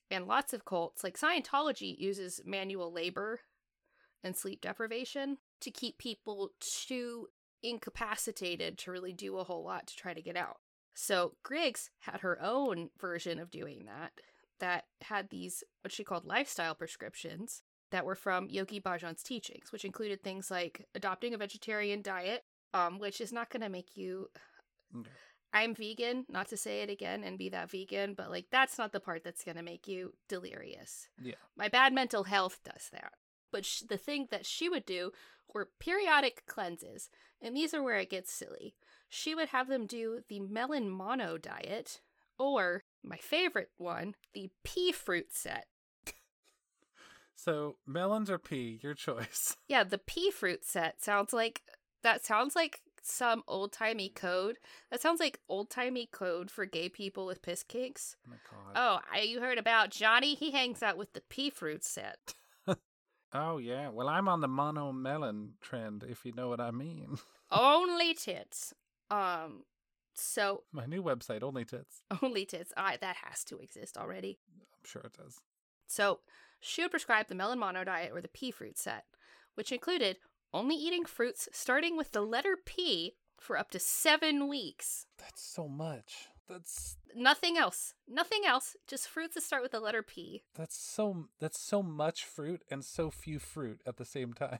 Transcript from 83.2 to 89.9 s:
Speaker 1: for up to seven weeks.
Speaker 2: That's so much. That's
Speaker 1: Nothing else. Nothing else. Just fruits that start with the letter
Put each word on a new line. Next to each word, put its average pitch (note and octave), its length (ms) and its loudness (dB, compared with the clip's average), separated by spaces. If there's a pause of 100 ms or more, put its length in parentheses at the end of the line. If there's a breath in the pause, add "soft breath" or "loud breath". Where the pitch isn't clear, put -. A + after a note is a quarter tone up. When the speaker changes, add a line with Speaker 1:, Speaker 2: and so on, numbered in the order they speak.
Speaker 1:
for G3 200 -2
up - 140 0
to F#3 80 -4
seven D4+ 680 6
weeks. - 600 -4 (120)
Speaker 2:
That's - 240 -14
so - 240 -6
much. C#3+ 640 -6 (180)
That's - 500 -10 (200)
Speaker 1:
Nothing D4 400 6
else. - 380 2 (120)
Nothing E4+ 380 2
else. C4+ 300 4 (120)
Just - 200 -4
fruits E4 280 -4
that E4 80 -4
start C#4 200 0
with C4 80 -4
the A3+ 80 0
letter A3 240 0